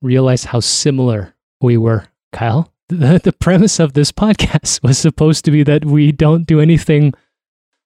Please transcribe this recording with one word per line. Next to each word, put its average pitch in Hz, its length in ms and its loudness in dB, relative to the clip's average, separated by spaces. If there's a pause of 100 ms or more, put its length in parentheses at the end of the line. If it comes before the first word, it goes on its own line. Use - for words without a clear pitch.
realize 127 440 0
how 120 140 -4
similar 123 720 -4 (280)
we 120 160 2
were, 113 280 -2 (260)
Kyle. 117 400 -4 (180)
The, 165 340 2
the - 100 0
premise 185 460 0
of 151 140 -2
this 147 180 0
<laughs> - 120 -6
podcast - 600 -2
was 131 140 0
supposed 156 480 0
to 156 60 2
be 147 120 2
that 147 220 0
we 147 280 2
don't 160 320 0
do 156 140 2
anything 151 540 2 (720)